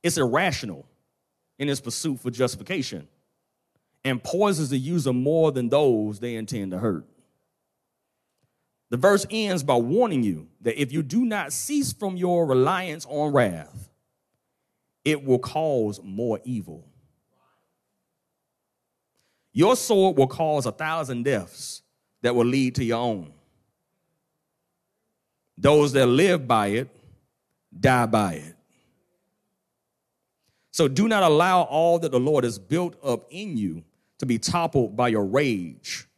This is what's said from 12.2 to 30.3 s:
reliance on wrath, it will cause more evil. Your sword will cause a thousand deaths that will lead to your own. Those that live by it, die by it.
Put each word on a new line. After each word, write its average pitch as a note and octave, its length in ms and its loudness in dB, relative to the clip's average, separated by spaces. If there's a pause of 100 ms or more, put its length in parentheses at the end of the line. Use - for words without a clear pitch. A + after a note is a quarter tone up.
reliance D#3 600 0
on D3 260 -2
wrath, G2 560 0 (1160)
it C#3+ 200 -2
will B2+ 140 2
cause B2+ 640 -2
more G#2+ 420 -4
evil. E2+ 420 -10 (2750)
Your G#3+ 240 4
sword F#3+ 400 2
will C3+ 100 6
cause D3 400 -2
a G#2+ 60 -4
thousand D3+ 520 -6
deaths - 580 -6 (400)
that A#2+ 120 2
will A#2 100 4
lead B2+ 320 0
to B2+ 80 -2
your A2+ 140 -2
own. G#2+ 340 -4 (2250)
Those D3 360 4
that C3 140 4
live D3 400 4
by A2 220 2
it, A2+ 200 -4 (880)
die B2+ 280 4
by G#2 280 0
it. D2+ 200 -14 (2250)